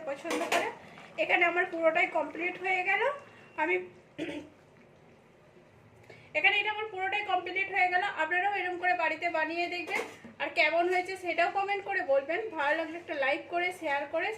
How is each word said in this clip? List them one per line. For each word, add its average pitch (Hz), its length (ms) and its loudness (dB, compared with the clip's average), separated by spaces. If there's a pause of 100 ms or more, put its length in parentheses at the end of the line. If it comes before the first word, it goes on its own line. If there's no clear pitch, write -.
পছন্দ 302 320 -4 (120)
করে। - 160 2 (540)
এখানে 359 280 4
আমার 359 220 2
পুরোটাই 330 440 4
কমপ্লিট 330 480 -2
হয়ে 370 240 0
গেল। 403 140 2 (600)
আমি 349 120 2 (2750)
এখানে 392 220 6
এটা 415 140 0
আমার 427 180 -4
পুরোটাই 381 380 -2
কমপ্লিট 359 440 0
হয়ে 370 180 6
গেল। 359 120 4 (180)
আপনারাও 359 380 2
এরকম 359 220 -2
করে 359 200 4
বাড়িতে 320 240 0 (120)
বানিয়ে 330 360 0
দেখবেন, 381 280 -2 (380)
আর 285 80 -2 (100)
কেমন 330 340 4
হয়েছে 359 220 0 (100)
সেটাও 339 320 2
কমেন্ট 392 320 0
করে 381 120 0 (120)
বলবেন। 285 280 2 (160)
ভালো 294 220 2
লাগলে 320 240 -4
একটা 330 120 -8 (100)
লাইক 285 180 2 (100)
করে, 349 160 0 (120)
শেয়ার 294 220 -2 (120)
করে, 349 240 0